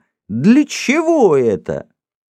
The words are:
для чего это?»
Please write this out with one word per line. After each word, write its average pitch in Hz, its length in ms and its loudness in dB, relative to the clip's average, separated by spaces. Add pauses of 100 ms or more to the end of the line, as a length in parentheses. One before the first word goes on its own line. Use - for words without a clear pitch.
(280)
для 220 380 0
чего 294 720 0
это?» 98 500 -2 (440)